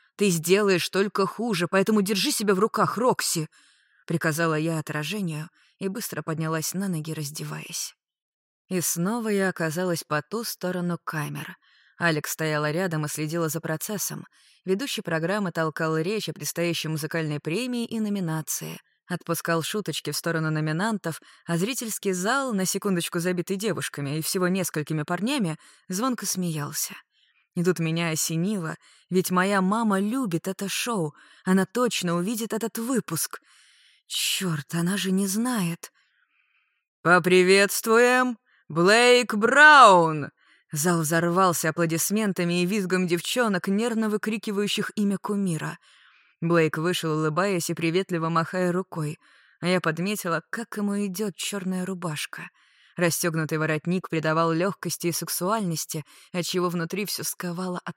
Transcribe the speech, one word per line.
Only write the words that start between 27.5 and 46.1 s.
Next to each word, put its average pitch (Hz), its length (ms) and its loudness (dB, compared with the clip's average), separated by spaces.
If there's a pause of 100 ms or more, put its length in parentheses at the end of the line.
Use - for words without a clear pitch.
И 170 80 0
тут 180 160 2
меня 165 300 -2
осенило, 160 680 -2 (340)
ведь 180 220 0
моя 190 300 2
мама 202 380 2
любит 208 480 -2
это 190 200 -6
шоу, 185 480 -4 (300)
она 185 200 4
точно 196 500 0
увидит 208 360 -4
этот 208 260 -4
выпуск. 226 640 -4 (680)
Чёрт, - 680 -2
она 175 220 0
же 185 140 -2
не 190 140 4
знает. 202 640 -2 (1120)
«Поприветствуем, 196 1400 4 (300)
Блейк 233 680 6
Браун!» 214 960 10 (420)
Зал 165 280 2
взорвался 170 680 2
аплодисментами 175 920 0
и 180 40 4
визгом 185 420 0
девчонок, 190 640 0
нервно 220 400 0
выкрикивающих 208 840 -2
имя 202 220 0
кумира. 170 600 -4 (640)